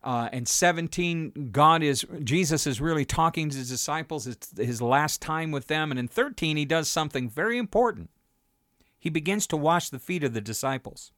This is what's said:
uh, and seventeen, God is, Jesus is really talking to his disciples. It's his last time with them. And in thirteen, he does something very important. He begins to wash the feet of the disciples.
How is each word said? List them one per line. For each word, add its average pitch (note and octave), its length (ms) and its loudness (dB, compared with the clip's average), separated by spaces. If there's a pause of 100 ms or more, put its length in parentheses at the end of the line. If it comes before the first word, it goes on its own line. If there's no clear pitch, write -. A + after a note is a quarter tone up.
uh, A#2 300 -2
and B2 140 -4
seventeen, E3+ 1040 0
God D#3 300 6
is, C#3+ 240 2 (180)
Jesus D3+ 440 2
is B2 140 -2
really D#3 240 2
talking E3 440 2
to C#3 80 -6
his B2 120 -6
disciples. D3 580 -4
It's - 300 -12
his A#2+ 240 -2
last C#3 400 4
time D#3+ 300 -4
with C#3 160 -4
them. D#3 240 0
And B2+ 80 -2
in B2 100 -4
thirteen, G#3 480 0
he D3+ 80 0
does D#3 240 0
something C#3 400 -2
very F#3+ 280 -2
important. G#3+ 520 0 (880)
He - 100 -4
begins E3 380 -2
to E3 100 -2
wash D#3+ 320 2
the C3 100 -10
feet F3 240 -4
of B2+ 100 0
the A2 80 -2
disciples. B2 760 -6